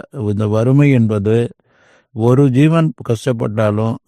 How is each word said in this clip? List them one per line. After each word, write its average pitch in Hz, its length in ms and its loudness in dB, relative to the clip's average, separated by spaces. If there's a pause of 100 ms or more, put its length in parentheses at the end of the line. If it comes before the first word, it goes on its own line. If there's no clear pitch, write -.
(240)
இந்த 104 240 -2
வறுமை 127 440 2
என்பது 110 440 0 (800)
ஒரு 123 360 2
ஜீவன் 156 360 2 (160)
கஷ்டப்பட்டாலும் 113 920 -2 (140)